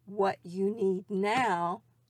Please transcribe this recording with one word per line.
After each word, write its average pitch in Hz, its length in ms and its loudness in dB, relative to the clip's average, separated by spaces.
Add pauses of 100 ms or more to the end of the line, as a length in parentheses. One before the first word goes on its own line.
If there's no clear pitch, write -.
what 196 380 0
you 190 280 -2
need 196 380 0
now 208 720 0 (280)